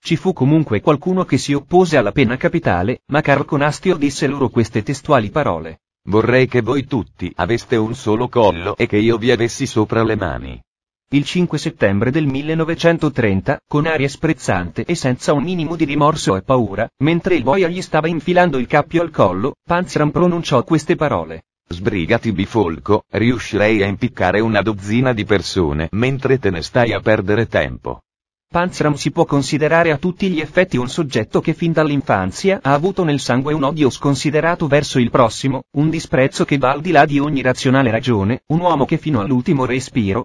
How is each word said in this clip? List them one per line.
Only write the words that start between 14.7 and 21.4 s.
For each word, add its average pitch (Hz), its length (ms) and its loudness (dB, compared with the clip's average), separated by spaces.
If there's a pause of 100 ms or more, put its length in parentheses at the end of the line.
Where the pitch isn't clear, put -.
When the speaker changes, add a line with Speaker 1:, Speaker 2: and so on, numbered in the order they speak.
Speaker 1:
e 175 100 -2
senza 131 380 -2
un 143 100 2
minimo 170 320 -4
di 160 100 0
rimorso 147 520 0
e 95 60 -4
paura, 113 460 0 (100)
mentre 170 360 0
il 143 80 0
boia 160 240 2
gli 180 160 -4
stava 156 240 -2
infilando 175 520 2
il 123 100 -2
cappio 165 340 2
al 170 80 -4
collo, 104 500 0
Panzram 170 500 0
pronunciò 160 520 0
queste 160 320 0
parole: 85 520 -4 (200)